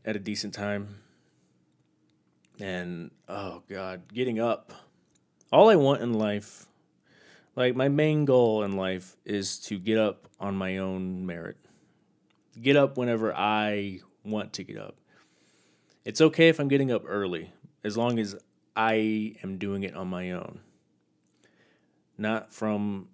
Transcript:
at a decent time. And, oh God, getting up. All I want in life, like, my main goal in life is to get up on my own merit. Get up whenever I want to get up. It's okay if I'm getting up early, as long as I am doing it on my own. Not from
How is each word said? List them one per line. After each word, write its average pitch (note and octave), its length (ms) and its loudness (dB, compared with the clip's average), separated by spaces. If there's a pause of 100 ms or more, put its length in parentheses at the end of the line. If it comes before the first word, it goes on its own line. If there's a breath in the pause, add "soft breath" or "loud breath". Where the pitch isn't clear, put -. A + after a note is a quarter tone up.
at G#2+ 120 -4
a G2+ 40 -8
decent G#2 340 -8
time. G2+ 480 -8 (1600 soft breath)
And, F2+ 520 -8 (180)
oh F2+ 400 -10
God, F#2 440 -12
getting A#2+ 280 -2
up. A#2 320 -2 (800)
All F3+ 160 10
I G#3+ 80 10
want C#3 260 4
in A#2 120 0
life, G#2 520 -4 (880 loud breath)
like, B2+ 200 2
my C3 140 2
main D3+ 380 4
goal A#2 360 6
in G2 140 -2
life F#2 480 -4
is G2 360 -4
to G2+ 180 -8
get A2 200 0
up G#2+ 300 0 (100)
on G2 180 -4
my F#2+ 200 -4
own F#2 500 -6
merit. E2+ 300 -10 (1040 soft breath)
Get C3+ 160 6
up C#3 220 4
whenever A2+ 360 0
I G#2 680 -2 (240)
want G#2 300 -6
to G2 100 -10
get - 140 -14
up. G1+ 180 -14 (1080 soft breath)
It's A2 160 -4
okay D#3+ 280 6
if D#3 120 2
I'm C#3+ 80 -2
getting C3+ 240 2
up G#2+ 140 -2
early, F2+ 460 -4 (300)
as G#2 140 -6
long A#2 220 0
as G2+ 180 -4 (400)
I A2 640 0
am F#2+ 160 -8
doing G2 260 -6
it F#2 100 -10
on F#2 140 -8
my F2+ 240 -6
own. - 280 -10 (1600 soft breath)
Not G#2+ 340 -4
from G#2 600 -4